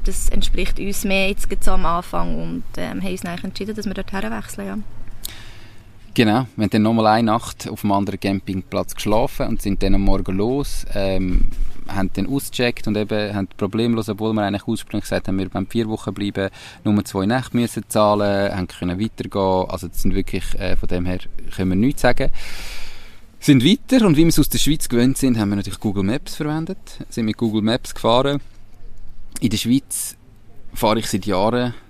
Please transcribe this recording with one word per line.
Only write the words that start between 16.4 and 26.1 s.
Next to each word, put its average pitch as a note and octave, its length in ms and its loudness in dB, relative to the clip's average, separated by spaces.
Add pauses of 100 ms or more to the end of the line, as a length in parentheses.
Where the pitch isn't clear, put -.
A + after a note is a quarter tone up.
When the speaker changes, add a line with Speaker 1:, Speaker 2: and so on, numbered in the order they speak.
Speaker 2:
nur G#2 220 2
zwei F#2+ 180 -4
Nächte B2 320 -2
müssen A#2 320 -2
zahlen, G#2 680 2
haben F#2 140 -4
können F2+ 320 -6
weitergehen, F#2+ 680 -2
also F#2 180 -8
das - 140 -4
sind F#2 120 4
wirklich, F#2+ 460 -2
äh, F2+ 160 2
von - 140 4
dem F2 160 0
her F2+ 140 -2 (360)
können F#2 140 0
wir F2+ 60 2
nichts B2 260 2
sagen. B2+ 280 6 (1080)
Sind C3+ 220 6
weiter A3 440 4
und D#3+ 100 6
wie - 60 6
wir E3+ 60 6
es D#3+ 100 4
aus F#3+ 100 4
der - 80 -2
Schweiz C#3+ 320 2
gewöhnt B2 300 2
sind, B2 200 2
haben G2+ 120 0
wir G2+ 60 0
natürlich G2 220 -6
Google G2+ 240 -2
Maps G2+ 320 -4